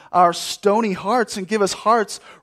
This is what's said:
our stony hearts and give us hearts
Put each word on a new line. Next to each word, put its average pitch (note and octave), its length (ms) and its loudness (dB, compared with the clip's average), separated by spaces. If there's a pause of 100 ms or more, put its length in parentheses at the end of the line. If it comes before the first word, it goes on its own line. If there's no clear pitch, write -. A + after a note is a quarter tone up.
(100)
our F3 220 4
stony G#3 640 -2
hearts G#3 420 -2
and F#3+ 100 -8
give G#3+ 160 0
us F#3 100 2
hearts G#3+ 460 0 (240)